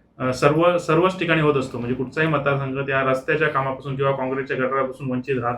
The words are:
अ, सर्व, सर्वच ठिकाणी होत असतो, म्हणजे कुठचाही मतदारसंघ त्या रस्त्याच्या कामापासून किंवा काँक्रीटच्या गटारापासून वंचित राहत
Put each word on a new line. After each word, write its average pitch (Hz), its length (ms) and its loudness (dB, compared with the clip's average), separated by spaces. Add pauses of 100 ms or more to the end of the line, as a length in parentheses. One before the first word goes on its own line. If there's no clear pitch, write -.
(200)
अ, 127 140 -2
सर्व, 160 440 4
सर्वच 170 420 2
ठिकाणी 170 220 2
होत 147 140 4
असतो, 123 220 -2
म्हणजे 120 180 -2
कुठचाही 135 320 -2
मतदारसंघ 139 520 0
त्या 135 220 0
रस्त्याच्या 147 460 0
कामापासून 135 480 -4
किंवा 139 160 2
काँक्रीटच्या 135 460 -4
गटारापासून 131 540 -2
वंचित 127 280 -2
राहत 120 180 -2